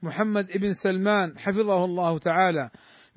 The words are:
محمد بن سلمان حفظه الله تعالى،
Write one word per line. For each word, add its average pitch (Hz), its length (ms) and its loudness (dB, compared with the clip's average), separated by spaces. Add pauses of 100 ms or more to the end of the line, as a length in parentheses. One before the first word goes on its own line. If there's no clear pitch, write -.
محمد 202 520 -2
بن 196 180 0
سلمان 190 680 0
حفظه 196 460 0
الله 175 340 0
تعالى، 165 520 2 (460)